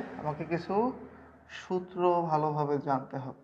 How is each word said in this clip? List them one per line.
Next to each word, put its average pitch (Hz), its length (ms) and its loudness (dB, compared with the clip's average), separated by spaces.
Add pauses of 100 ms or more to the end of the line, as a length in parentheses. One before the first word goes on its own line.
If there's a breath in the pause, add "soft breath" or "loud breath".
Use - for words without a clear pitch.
(220)
আমাকে 151 220 -2 (100)
কিছু 170 220 0 (880 loud breath)
সূত্র 185 400 -4 (280)
ভালোভাবে 151 460 2 (140)
জানতে 131 340 0
হবে। 131 200 -10